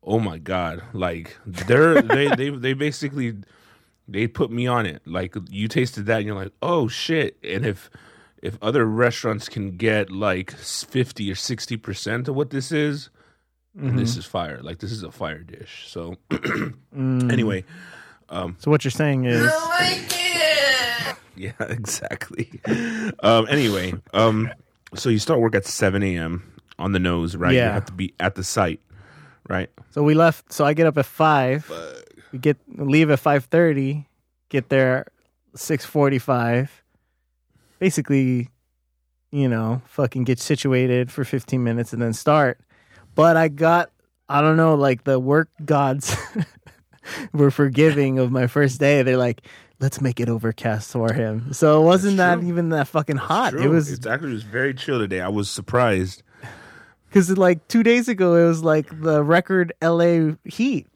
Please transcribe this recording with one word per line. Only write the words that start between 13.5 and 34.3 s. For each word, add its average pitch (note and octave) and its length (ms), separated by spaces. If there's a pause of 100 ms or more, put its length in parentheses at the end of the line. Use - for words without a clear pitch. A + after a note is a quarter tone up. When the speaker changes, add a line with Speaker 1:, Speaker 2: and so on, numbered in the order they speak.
Speaker 1:
and C3 200
this A#2 140
Speaker 2:
Mm-hmm. A#2+ 80
Speaker 1:
is - 60
fire. D2+ 360
Like, E2 180
this G2 120
is G#2+ 100
a D#2+ 80
fire D#2+ 320
dish. - 460
So, F2 340
<clears throat> - 80
Speaker 2:
Mm. B2+ 1040
Speaker 1:
anyway, G#2+ 320 (640)
um, F2 300
Speaker 2:
So - 120
what D3+ 140
you're C3+ 60
saying C#3 340
is A#2+ 160
Speaker 1:
<laughs> D#4+ 1900
Yeah, G2 260
exactly. - 1000 (600)
Um, A#2 280
anyway, G2+ 460 (180)
um, A2 380 (440)
so - 140
you A2 100
start C3+ 220
work A2+ 140
at G2 100
seven G2+ 380
A F#2+ 140
M E2+ 360 (260)
on G2 140
the F#2+ 60
nose, F2 380
right? F2 160
You B2+ 60
Speaker 2:
Yeah. A#2 140
Speaker 1:
have G2+ 140
to G2 60
be F#2 280
at F#2 140
the F#2 100
site, F2+ 360 (680)
right? F#2 220 (200)
Speaker 2:
So D3 120
we D3 120
left. D#3+ 380
So D3+ 140
I D3+ 80
get E3 120
up D3+ 120
at C3 80
five. D3 580
Speaker 1:
Fuck. D2+ 400 (280)
Speaker 2:
We C3+ 60
get, C#3+ 200 (180)
leave D3+ 340
at C#3 80
five C#3+ 280
thirty, D3 600 (440)